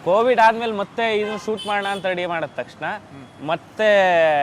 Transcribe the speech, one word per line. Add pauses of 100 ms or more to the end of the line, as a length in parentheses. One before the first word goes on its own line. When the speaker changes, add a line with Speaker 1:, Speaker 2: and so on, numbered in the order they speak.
Speaker 1:
ಕೋವಿಡ್
ಆದ್ಮೇಲೆ
ಮತ್ತೆ
ಇದನ್ನ
ಶೂಟ್
ಮಾಡೋಣ
ಅಂತ
ರೆಡಿ
ಮಾಡಿದ
ತಕ್ಷಣ
Speaker 2:
ಹ್ಮ್.
Speaker 1:
ಮತ್ತೆ (540)